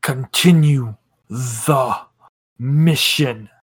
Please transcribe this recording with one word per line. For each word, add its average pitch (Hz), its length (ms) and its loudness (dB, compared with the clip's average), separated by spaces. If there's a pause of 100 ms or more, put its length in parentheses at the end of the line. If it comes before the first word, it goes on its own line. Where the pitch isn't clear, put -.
Continue 139 920 2 (340)
the 120 680 -4 (640)
mission. 139 880 0 (180)